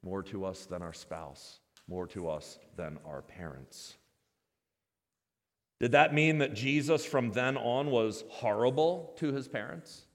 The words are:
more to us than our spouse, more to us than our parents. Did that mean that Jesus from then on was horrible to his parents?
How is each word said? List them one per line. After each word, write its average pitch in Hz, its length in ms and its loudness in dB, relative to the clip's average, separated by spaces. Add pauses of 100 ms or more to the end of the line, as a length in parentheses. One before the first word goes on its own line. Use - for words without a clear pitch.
more 92 200 -6
to 95 220 -6
us 92 220 -8
than 87 160 -8
our 82 100 -8
spouse, - 640 -14 (280)
more 90 200 -6
to 87 220 -6
us 76 300 -6 (160)
than 76 280 -8
our 71 200 -10
parents. - 760 -14 (1800)
Did 117 140 2
that 147 200 8
mean 156 240 6
that 131 160 2
Jesus 143 500 2
from 123 280 0
then 127 260 0
on 123 320 0
was 113 400 2
horrible 131 880 2
to 147 160 0
his 135 140 -4
parents? 131 680 -10